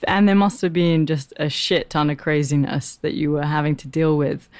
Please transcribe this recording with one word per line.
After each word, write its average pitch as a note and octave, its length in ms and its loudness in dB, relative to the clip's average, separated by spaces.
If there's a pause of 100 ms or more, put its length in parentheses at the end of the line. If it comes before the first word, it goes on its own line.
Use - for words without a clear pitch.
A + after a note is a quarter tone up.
And G3+ 240 4
there G3 80 4
must G3+ 260 2
have F3 100 0
been E3 340 2
just D3+ 300 -4
a D3+ 140 -2
shit - 400 -2
ton D3+ 200 0
of C#3 80 -4
craziness C#3+ 800 -2
that - 180 -6
you D3+ 180 -2
were D3 120 -2
having D3+ 320 0
to C#3+ 120 -16
deal D#3 280 0
with. D3 320 -4 (120)